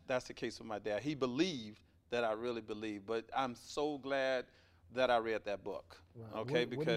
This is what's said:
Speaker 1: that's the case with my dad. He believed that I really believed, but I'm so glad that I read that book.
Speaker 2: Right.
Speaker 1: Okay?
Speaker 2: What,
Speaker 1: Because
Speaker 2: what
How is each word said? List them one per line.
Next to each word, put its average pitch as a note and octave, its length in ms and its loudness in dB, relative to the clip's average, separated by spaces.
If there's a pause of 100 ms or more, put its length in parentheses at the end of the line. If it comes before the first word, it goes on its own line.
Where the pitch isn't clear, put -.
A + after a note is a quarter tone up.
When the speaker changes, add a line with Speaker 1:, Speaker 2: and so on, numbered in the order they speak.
Speaker 1:
that's B2+ 180 0
the B2 80 -12
case A#2 240 -4
with A#2 100 -12
my G#2 120 -4
dad. G#2 240 0
He D3+ 100 -2
believed B2+ 680 0 (280)
that A#2+ 140 2
I A2 80 4
really A#2 300 -2
believed, G#2+ 440 -6
but A2+ 200 -2 (100)
I'm B2+ 180 0
so D3 460 -4
glad C3 460 0 (480)
that B2 180 6
I A#2+ 60 8
read A2+ 260 2
that G2+ 220 -2
book. F#2 320 -8 (180)
Speaker 2:
Right. A2 260 -6
Speaker 1:
Okay? B2 200 2
Speaker 2:
What, A#2+ 80 0
Speaker 1:
Because C3+ 160 -2
Speaker 2:
what E3 100 4